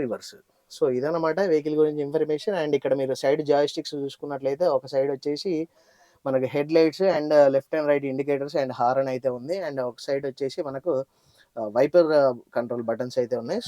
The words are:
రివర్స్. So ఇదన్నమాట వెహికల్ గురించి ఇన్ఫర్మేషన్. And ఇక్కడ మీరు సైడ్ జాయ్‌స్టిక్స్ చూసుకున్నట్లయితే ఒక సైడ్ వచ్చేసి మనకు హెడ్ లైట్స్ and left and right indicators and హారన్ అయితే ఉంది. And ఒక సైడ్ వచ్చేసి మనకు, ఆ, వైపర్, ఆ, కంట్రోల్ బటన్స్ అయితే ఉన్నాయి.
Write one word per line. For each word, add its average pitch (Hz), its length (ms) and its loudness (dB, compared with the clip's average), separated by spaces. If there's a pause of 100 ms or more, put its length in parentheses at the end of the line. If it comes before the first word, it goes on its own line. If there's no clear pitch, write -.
రివర్స్. 107 300 -8 (420)
So - 80 0 (140)
ఇదన్నమాట 160 420 0 (120)
వెహికల్ 151 300 0
గురించి 151 260 0
ఇన్ఫర్మేషన్. 151 560 -2
And 147 160 0
ఇక్కడ 135 140 0
మీరు 135 200 -2 (100)
సైడ్ 147 280 2
జాయ్‌స్టిక్స్ 143 420 0 (100)
చూసుకున్నట్లయితే 139 600 -4 (120)
ఒక 135 80 -6
సైడ్ 135 300 0
వచ్చేసి 147 380 -4 (720)
మనకు 131 260 0
హెడ్ 147 240 -2
లైట్స్ 160 260 2 (140)
and 151 140 -2 (240)
left 135 240 0
and 151 120 -2
right 143 220 2
indicators 139 480 0
and 131 180 -2
హారన్ 131 340 2
అయితే 131 160 -2
ఉంది. 127 280 -4 (100)
And 143 100 -6 (120)
ఒక 117 180 -12
సైడ్ 139 240 -2
వచ్చేసి 135 380 -6
మనకు, 135 240 -4 (640)
ఆ, 113 40 -4 (140)
వైపర్, 151 400 4
ఆ, 143 80 6 (320)
కంట్రోల్ 120 320 -4
బటన్స్ 123 320 -4
అయితే 120 220 -2
ఉన్నాయి. 160 260 -4